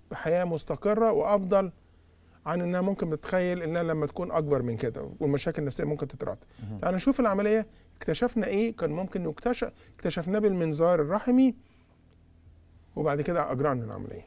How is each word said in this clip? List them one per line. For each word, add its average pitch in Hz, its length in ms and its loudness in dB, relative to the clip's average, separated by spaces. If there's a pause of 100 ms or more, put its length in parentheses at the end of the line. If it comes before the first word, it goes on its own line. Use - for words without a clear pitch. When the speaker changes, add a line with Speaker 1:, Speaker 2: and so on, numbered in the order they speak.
(120)
Speaker 1:
بحياة 175 320 0
مستقرة 202 680 0
وأفضل 196 600 2 (760)
عن 170 160 -2
إنها 180 200 0
ممكن 190 280 0
تتخيل 180 520 0
إنها 170 220 -2
لما 156 220 0
تكون 175 260 -6
أكبر 147 300 2
من 117 160 -2
كده 117 320 -4 (100)
والمشاكل 147 420 0
النفسية 143 220 -4
ممكن 147 240 -2
تترتب. - 400 -8 (220)
Speaker 2:
مهم. 107 100 -8
Speaker 1:
تعال 185 160 0
نشوف 269 240 2
العملية، 214 480 2 (300)
اكتشفنا 214 500 0
إيه 214 280 0
كان 156 160 -2
ممكن 180 320 -4
نكتشف، - 480 -4 (240)
اكتشفناه 180 440 -2
بالمنظار 170 640 4
الرحمي، 240 540 4 (1400)
وبعد 156 260 0
كده 170 300 0
أجرعنا 135 340 0
العملية. 101 420 -10